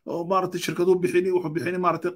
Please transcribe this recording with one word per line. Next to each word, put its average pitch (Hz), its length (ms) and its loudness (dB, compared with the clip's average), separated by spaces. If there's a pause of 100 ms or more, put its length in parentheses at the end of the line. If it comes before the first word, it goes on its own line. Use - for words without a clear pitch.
oo 170 200 -6
maaragtay 180 340 0
shirkadu 175 380 0
bixini, 180 320 2
wuxuu 175 240 0
bixini, 175 240 -2
maaragtay 175 380 0